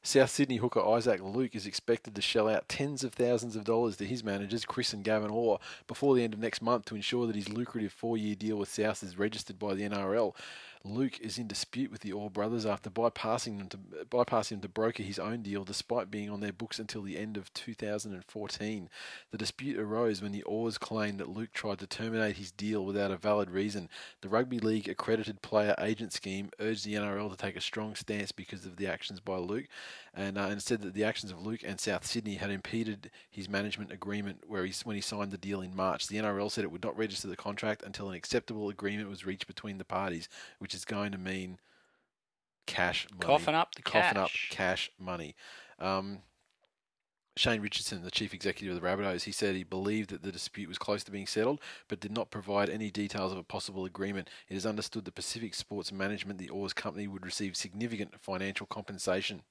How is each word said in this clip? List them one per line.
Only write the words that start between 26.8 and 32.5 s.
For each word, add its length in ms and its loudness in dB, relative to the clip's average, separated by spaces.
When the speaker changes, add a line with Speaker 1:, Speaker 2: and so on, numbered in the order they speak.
Speaker 1:
the 100 -2
N 80 0
R 160 0
L 120 -2
to 60 -8
take 200 -4
a 40 -6
strong 360 -4
stance 340 -2
because 340 -10
of 120 -12
the 100 -2
actions 320 -4
by 200 -2
Luke, 280 -2
and, 240 -2
uh, 40 2
and 200 0
said 200 2
that 120 -6
the 80 2
actions 300 0
of 120 -10
Luke 200 -4
and 160 -6
South 260 0
Sydney 300 -2
had 160 -2